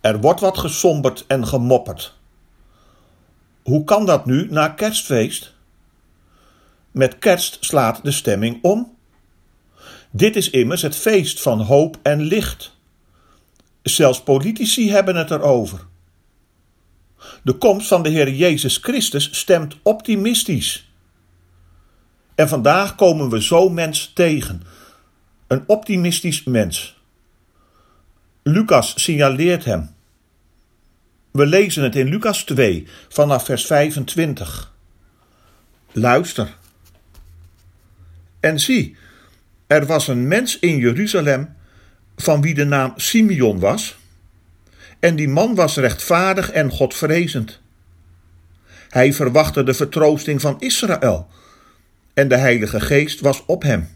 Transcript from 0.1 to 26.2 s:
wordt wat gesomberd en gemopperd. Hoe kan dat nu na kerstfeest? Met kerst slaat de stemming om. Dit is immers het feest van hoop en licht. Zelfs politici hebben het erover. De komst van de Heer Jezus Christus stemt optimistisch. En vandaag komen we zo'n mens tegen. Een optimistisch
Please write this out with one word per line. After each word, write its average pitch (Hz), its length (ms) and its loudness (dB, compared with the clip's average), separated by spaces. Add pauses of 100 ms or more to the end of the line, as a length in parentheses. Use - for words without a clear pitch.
wordt 160 200 2
wat 185 180 0
gesomberd 151 680 -2
en 131 200 -2
gemopperd. 123 720 -2 (1400)
Hoe 151 220 0
kan 208 220 2
dat 160 200 2
nu 131 240 0
na 151 180 0
kerstfeest? 151 840 -4 (1400)
Met 131 280 0
kerst - 420 0
slaat 120 440 0
de 143 60 -2
stemming 117 520 -2
om. 214 340 0 (1120)
Dit 214 260 2
is 196 140 -4
immers 135 320 0
het 147 140 -6
feest - 460 -2
van 113 180 -2
hoop 143 420 2
en 147 180 0
licht. - 560 -6 (1040)
Zelfs 135 400 2
politici 214 680 0
hebben 190 260 2
het 160 140 -4
erover. 123 560 0 (1600)
De 127 100 0
komst 208 360 2
van 175 140 4
de 156 60 0
Heer 151 220 2
Jezus 143 460 0
Christus 233 520 -2 (100)
stemt 160 440 0
optimistisch. 214 1040 -2 (1500)
En 156 140 2
vandaag 156 460 0
komen 156 340 2
we 113 120 -2
zo'n 170 340 2
mens 160 400 -6
tegen. 120 480 -2 (840)
Een 139 200 -2
optimistisch 175 760 -2